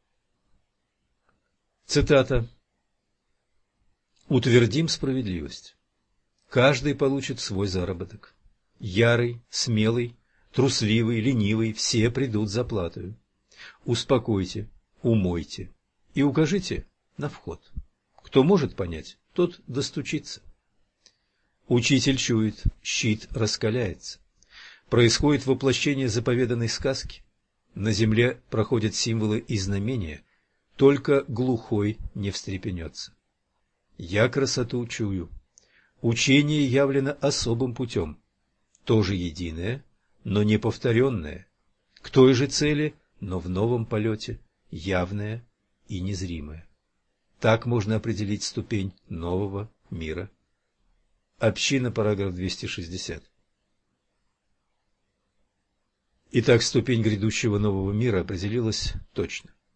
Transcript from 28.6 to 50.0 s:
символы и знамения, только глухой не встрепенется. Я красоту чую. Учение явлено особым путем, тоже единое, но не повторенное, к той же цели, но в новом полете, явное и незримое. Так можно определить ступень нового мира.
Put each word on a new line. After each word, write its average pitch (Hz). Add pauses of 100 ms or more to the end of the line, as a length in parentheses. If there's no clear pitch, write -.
символы 110
и -
знамения, 98 (540)
только 139
глухой 113 (180)
не 101
встрепенется. 90 (840)
Я 101
красоту 123
чую. 98 (720)
Учение 143
явлено 139
особым 123
путем, 98 (680)
тоже 104
единое, 87 (400)
но 104
не 107
повторенное, 113 (480)
к -
той 131
же 127
цели, 151 (240)
но 92
в 90
новом 113
полете, 110 (320)
явное 95 (440)
и 98
незримое. 85 (760)
Так 113
можно 110
определить 104
ступень 98 (160)
нового 95 (200)
мира. 85 (1080)